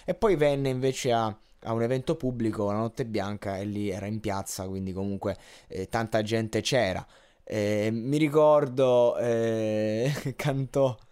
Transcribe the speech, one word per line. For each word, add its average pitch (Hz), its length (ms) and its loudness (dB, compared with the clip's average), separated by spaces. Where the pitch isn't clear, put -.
E - 100 -2
poi 208 200 2
venne 143 360 2
invece 127 420 0
a, 113 140 2
a - 460 -8
un 113 100 0
evento 131 340 0
pubblico, 110 560 -2
la 107 60 -2
notte 113 260 -4
bianca, 101 540 -4
e 98 60 -4
lì 104 260 -4
era 98 160 -6
in 107 120 -4
piazza, 98 480 -6
quindi 95 260 -6
comunque, 98 440 -4
eh, 92 200 -8
tanta 113 340 0
gente 110 400 -2
c'era. 107 440 0
Eh, 104 480 0
mi 123 240 -2
ricordo, 139 1000 4
eh, 113 960 0
<laughs> 135 120 -6
cantò 135 640 0